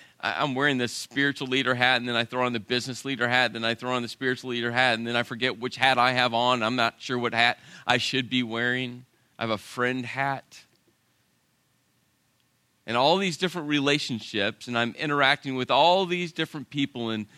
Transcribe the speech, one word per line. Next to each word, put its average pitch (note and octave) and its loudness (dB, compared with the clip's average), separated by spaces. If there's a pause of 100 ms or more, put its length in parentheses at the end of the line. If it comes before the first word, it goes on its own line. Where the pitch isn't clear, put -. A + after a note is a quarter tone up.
(220)
I, F#2+ -2
I'm C#3 -2
wearing C#3 2
this A#2+ -2
spiritual C#3 -2
leader B2+ 0
hat, B2 4
and A#2+ -4
then A#2+ -2
I A#2 2
throw B2+ -2
on B2 0
the A2+ -2
business B2 -4
leader A#2+ -2
hat, B2 2
then A2+ -6
I A2+ 0
throw B2+ -4
on B2 -2
the A#2 -6
spiritual B2+ -4
leader A#2+ -4
hat, B2 4
and A#2 -4
then A#2 -2
I A#2+ 2
forget A#2+ -4
which B2 -6
hat B2+ 4
I B2 6
have B2 2
on. B2 2
I'm A#2 0
not A#2 0
sure B2 -4
what A#2 -2
hat A#2 2 (260)
I B2 2
should B2 -2
be B2+ 0
wearing. B2 -4 (340)
I A2+ -6
have A2+ -2
a G#2+ 0
friend B2 -4
hat. C3+ -6 (2250)
And A2+ -4
all C#3+ 4
these F#3+ 0
different E3+ -4
relationships, C#3 -2
and A#2+ -2
I'm A#2 0
interacting C#3+ 0
with B2+ -2
all E3+ 4
these F3 -4
different D#3 -8
people C3+ -4
in G#2+ -4 (100)